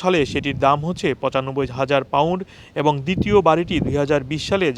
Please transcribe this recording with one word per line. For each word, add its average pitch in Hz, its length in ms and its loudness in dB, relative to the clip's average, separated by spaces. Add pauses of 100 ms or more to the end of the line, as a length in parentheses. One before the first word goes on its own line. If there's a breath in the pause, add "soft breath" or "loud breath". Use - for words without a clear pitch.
সালে, 185 180 2 (120)
সেটির 139 320 -4
দাম 143 140 4 (100)
হচ্ছে 180 200 -4 (140)
পঁচানব্বই 135 460 -2 (120)
হাজার 135 220 2 (120)
পাউন্ড 165 260 2 (400 loud breath)
এবং 147 120 2 (140)
দ্বিতীয় 196 320 2 (100)
বাড়িটি 170 280 2 (100)
দুই 135 160 -2
হাজার 143 180 2 (100)
বিশ 151 200 -4
সালে 190 160 2 (120)